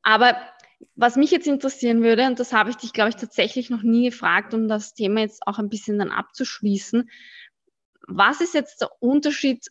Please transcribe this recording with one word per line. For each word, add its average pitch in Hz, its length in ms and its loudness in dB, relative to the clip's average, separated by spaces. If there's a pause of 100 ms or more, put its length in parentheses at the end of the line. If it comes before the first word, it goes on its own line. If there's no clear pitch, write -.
Aber 233 340 4 (580)
was 240 220 2
mich 294 160 4
jetzt 320 160 0
interessieren 269 560 0
würde, 233 240 4
und 240 100 -2
das 247 140 -6
habe 214 180 2
ich 240 60 -8
dich, - 160 -14
glaube 214 160 0
ich, 226 80 -4
tatsächlich 233 540 -4
noch 220 120 -4
nie 233 220 4
gefragt, 214 500 -2
um 220 140 -2
das 214 260 -6
Thema 214 260 -2
jetzt 214 260 -6
auch 202 120 -6
ein 208 100 -4
bisschen 208 300 -6
dann 202 140 -4
abzuschließen. - 960 -4 (960)
Was 202 340 0
ist 339 140 -2
jetzt - 280 -4
der - 80 -6 (100)
Unterschied 277 720 0